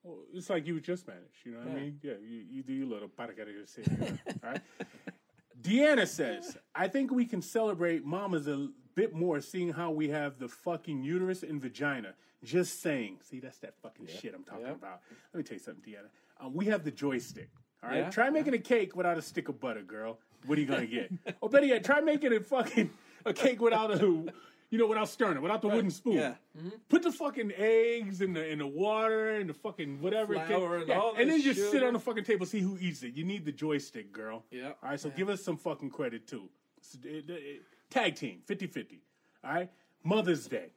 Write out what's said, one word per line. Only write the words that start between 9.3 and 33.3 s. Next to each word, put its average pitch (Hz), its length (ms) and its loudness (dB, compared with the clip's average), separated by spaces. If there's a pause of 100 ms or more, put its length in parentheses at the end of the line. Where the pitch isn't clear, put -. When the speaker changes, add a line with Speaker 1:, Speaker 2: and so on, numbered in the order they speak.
Speaker 1:
seeing 175 320 -4
how 165 180 -2
we 151 180 0
have 147 300 -2
the 127 80 -6
fucking 160 560 -6
uterus 180 400 0
and 156 180 -6
vagina. 127 520 -4 (300)
Just 160 380 0
saying." 117 400 -2
See, - 180 -14
that's 131 200 -16
that - 240 -16
fucking - 240 -16
Speaker 2:
Yeah. - 120 -14
Speaker 1:
shit - 140 -10
I'm - 100 -16
talking - 220 -12
Speaker 2:
Yeah. 131 80 -6
Speaker 1:
about. - 280 -14 (320)
Let 180 60 -6
me 147 40 -4
tell - 140 -8
you - 60 -14
something, 95 200 -14 (100)
Deanna. 101 160 -18 (300)
Um, 131 140 -10
we 185 140 0
have 202 160 2
the 151 80 -4
joystick, - 580 -4 (340)
all 117 60 -8
right? 127 140 0
Speaker 2:
Yeah, 175 80 -2
Speaker 1:
Try 233 180 4
making 294 240 2
Speaker 2:
yeah. 226 60 2
Speaker 1:
a 175 40 -6
cake 220 320 2
without 175 220 2
a 156 60 -4
stick - 260 -6
of 131 100 -8
butter, 110 220 -4
girl. 110 380 -8 (260)
What 147 120 2
are 151 40 4
you 139 60 2
gonna 123 180 2
get? 113 260 -4 (140)
Speaker 2:
<laughs> - 160 -8
Speaker 1:
Or 220 80 0
better 285 160 8
yet, 240 180 4
try 285 180 6
making 294 320 4
a 220 60 4
fucking, 233 520 2 (340)
a 214 80 0
cake 247 260 4
without 220 320 4
a, 190 80 2 (680)
you 220 80 0
know, 226 80 6
without 214 240 2
stirring 196 280 2
it, 131 40 -2
without 202 220 0
the 214 40 2
Speaker 2:
Right. 214 100 4
Speaker 1:
wooden 202 120 2
spoon. 208 240 0
Speaker 2:
Yeah. 151 220 2 (200)
Mm-hmm. 160 140 -8 (200)
Speaker 1:
Put 339 120 8
the 339 100 2
fucking 240 460 -2
eggs 220 640 4
in 190 120 2
the, 160 140 -2
in 151 120 -4
the 143 80 -2
water 220 680 2
and 190 120 -2
the 147 60 -6
fucking 143 440 -6
whatever. 208 360 2
Speaker 2:
Flour 175 420 2
and 165 100 -2
Speaker 1:
Yeah, 196 120 4
Speaker 2:
all 226 160 2
Speaker 1:
and 240 140 6
then 320 80 6
Speaker 2:
this 285 60 6 (120)
Speaker 1:
just 190 40 0 (120)
sit - 80 -
Speaker 2:
sugar. 254 80 6
Speaker 1:
on 240 60 2
the 233 60 0
fucking 233 260 -2
table, 196 200 2
see 214 140 -2
who 190 200 0
eats 165 220 -4
it. 123 140 -10
You 156 100 -6
need 185 200 -4